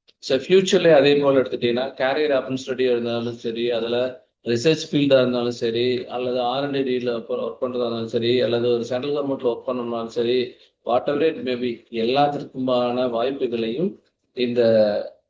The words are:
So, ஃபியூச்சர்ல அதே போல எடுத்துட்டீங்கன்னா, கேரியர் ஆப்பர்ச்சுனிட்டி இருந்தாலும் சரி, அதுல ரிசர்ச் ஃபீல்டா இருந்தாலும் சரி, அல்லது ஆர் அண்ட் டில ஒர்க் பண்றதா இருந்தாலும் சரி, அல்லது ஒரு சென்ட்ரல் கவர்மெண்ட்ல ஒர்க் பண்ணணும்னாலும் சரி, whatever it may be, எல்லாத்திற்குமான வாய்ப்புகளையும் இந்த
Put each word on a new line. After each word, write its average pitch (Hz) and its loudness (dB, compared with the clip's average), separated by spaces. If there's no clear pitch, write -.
So, 135 0
ஃபியூச்சர்ல 175 4
அதே 143 8
போல 139 4
எடுத்துட்டீங்கன்னா, 123 -2
கேரியர் 143 0
ஆப்பர்ச்சுனிட்டி 131 -2
இருந்தாலும் 117 0
சரி, 117 -4
அதுல 120 -4
ரிசர்ச் 151 0
ஃபீல்டா 139 4
இருந்தாலும் 123 0
சரி, 120 -2
அல்லது 127 -4
ஆர் 123 -2
அண்ட் 143 -4
டில 123 -2
ஒர்க் 113 -6
பண்றதா 123 -4
இருந்தாலும் 117 -4
சரி, 120 0
அல்லது 120 0
ஒரு 113 0
சென்ட்ரல் 131 -4
கவர்மெண்ட்ல 135 -4
ஒர்க் 117 -2
பண்ணணும்னாலும் 120 -4
சரி, 120 -2
whatever 143 0
it 156 -2
may 123 -6
be, 120 -6
எல்லாத்திற்குமான 127 0
வாய்ப்புகளையும் 120 -4
இந்த 113 2